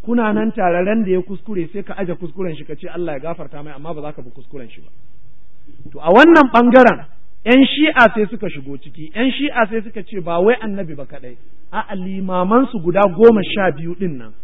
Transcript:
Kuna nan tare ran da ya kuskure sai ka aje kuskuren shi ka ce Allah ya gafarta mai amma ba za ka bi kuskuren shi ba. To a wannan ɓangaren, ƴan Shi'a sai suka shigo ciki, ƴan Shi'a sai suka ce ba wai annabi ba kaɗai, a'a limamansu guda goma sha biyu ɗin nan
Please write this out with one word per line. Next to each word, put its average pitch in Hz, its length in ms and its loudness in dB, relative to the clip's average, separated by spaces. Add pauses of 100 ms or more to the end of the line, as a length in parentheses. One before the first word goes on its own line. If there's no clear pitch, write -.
Kuna 226 300 0
nan 214 200 0
tare 180 320 0
ran 220 200 0
da 185 60 -2
ya 185 120 2
kuskure 190 500 -6
sai 190 100 -6
ka 180 160 -8
aje 175 160 -4
kuskuren 170 420 -6
shi 147 80 -10
ka 151 120 -8
ce 175 120 -8
Allah 165 260 -6
ya 139 40 -6
gafarta 151 440 -8
mai 151 100 -10
amma 151 220 -8
ba 151 60 -8
za 147 120 -8
ka 147 100 -10
bi 120 80 -8
kuskuren 120 400 -8
shi - 100 -10
ba. - 80 -10 (1040)
To 139 80 -8
a 156 100 2
wannan 294 420 10
ɓangaren, 240 540 6 (380)
ƴan 254 220 6
Shi'a 285 480 4
sai 214 160 0
suka 214 180 -6
shigo 139 300 -8
ciki, 156 360 -10
ƴan 247 180 2
Shi'a 262 360 0
sai 220 140 -4
suka 220 200 -8
ce 202 180 -8
ba 170 200 -2
wai 220 200 4
annabi 196 340 -6
ba 139 100 -8
kaɗai, 127 320 -10 (360)
a'a 208 220 -6
limamansu 190 840 0
guda 170 200 0 (140)
goma 220 300 6
sha 190 260 0
biyu 165 240 -6
ɗin 170 220 -4
nan 113 160 -10 (120)